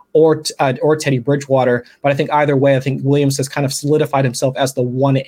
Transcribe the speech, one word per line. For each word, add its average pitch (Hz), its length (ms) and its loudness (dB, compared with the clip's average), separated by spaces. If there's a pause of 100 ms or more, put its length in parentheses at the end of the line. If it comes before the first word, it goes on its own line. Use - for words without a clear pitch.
(120)
or, 156 300 4 (160)
uh, 135 240 0
or 156 140 2
Teddy 139 220 -2
Bridgewater. 127 680 0 (160)
But 143 100 2
I - 20 2
think 143 160 -2
either 147 280 2
way, 139 180 4
I 131 40 0
think 139 240 -4
Williams 139 340 2
has 135 100 -4
kind 147 160 -4
of 135 80 -4
solidified 143 540 0
himself 127 320 -2
as 135 160 -2
the 127 80 -2
one 131 340 0 (120)